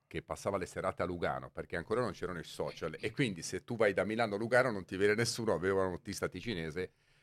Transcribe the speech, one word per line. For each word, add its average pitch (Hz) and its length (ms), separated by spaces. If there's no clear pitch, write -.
che 80 160
passava 98 360
le 90 100
serate 90 340
a 90 40
Lugano, 82 440
perché 82 280
ancora 107 240
non 110 100
c'erano 87 280
i 76 40
social, 80 560
e 117 120
quindi 110 300
se - 220
tu 123 120
vai 107 180
da 92 100
Milano 107 320
a - 20
Lugano 123 320
non 98 160
ti 98 120
vede 104 180
nessuno, 98 380
avevano 92 420
tutti 98 180
stati 92 260
cinese 87 520